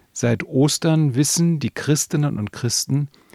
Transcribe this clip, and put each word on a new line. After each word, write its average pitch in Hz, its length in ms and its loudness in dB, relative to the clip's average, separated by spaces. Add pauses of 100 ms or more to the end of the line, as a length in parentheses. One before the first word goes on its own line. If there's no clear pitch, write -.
(140)
Seit 117 300 0
Ostern 151 720 2
wissen 165 440 2
die 120 120 -2
Christinnen - 640 -2
und 104 140 -4
Christen, 135 580 -2 (260)